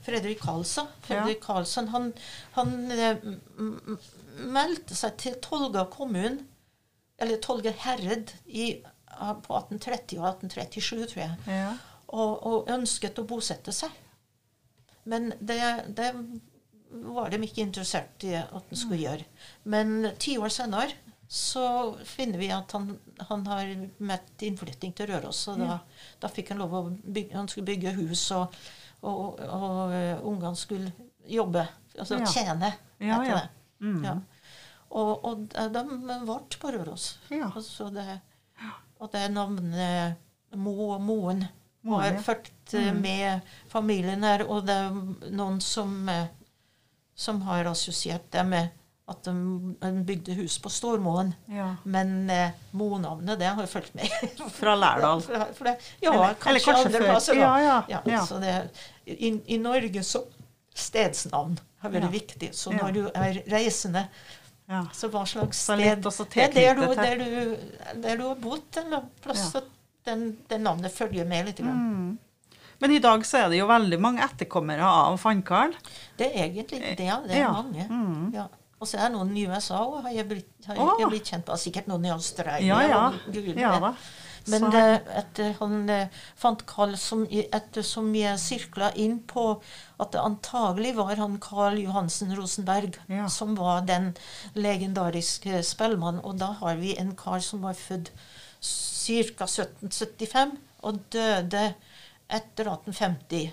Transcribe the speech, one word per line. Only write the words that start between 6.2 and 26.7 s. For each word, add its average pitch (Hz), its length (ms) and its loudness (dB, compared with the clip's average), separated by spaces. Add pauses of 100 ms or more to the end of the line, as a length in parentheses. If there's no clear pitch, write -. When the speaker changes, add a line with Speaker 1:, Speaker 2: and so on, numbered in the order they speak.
Speaker 1:
eller 226 180 0
Tolga 220 340 -2
herred 220 640 -4 (120)
i, 226 380 -4 (360)
ah, 208 140 -4
på - 240 -6
atten 208 220 -6
tretti 240 400 -8
og 165 60 -4
atten 185 240 -4
trettisju, - 580 -6
tror - 160 -12
jeg. 165 140 -6 (100)
Speaker 2:
Ja. 196 260 -2 (360)
Speaker 1:
Og, 220 360 -2
og 226 220 0
ønsket 233 500 -2
å 220 80 -6
bosette 208 480 -6
seg. 320 160 -4 (1160)
Men 226 360 -2
det, 233 540 -2
det 254 180 -2 (760)
var 233 380 -6
de 202 80 -2
ikke 214 280 -4
interessert 185 600 -6
i 185 100 -2
at 165 340 -8
den - 80 -8
skulle 220 220 -2
Speaker 2:
Mm. 151 80 -2
Speaker 1:
gjøre. 151 180 -6 (400)
Men 214 540 0
ti 277 180 -2
år 214 140 -2
senere 240 400 -2 (380)
så 247 760 -2
finner 233 320 -4
vi 190 140 -2
at 190 220 -6
han 202 260 -6 (200)
han 208 260 -6
har 196 200 -2 (340)
møtt 190 420 -6
innflytting 185 540 -8
til 208 120 -6
Røros, 185 280 -6
så - 220 -4
da, - 80 0
Speaker 2:
Ja. 175 120 -2 (420)
Speaker 1:
da - 80 -8
fikk - 220 -10
han 202 100 -6
lov 175 140 -4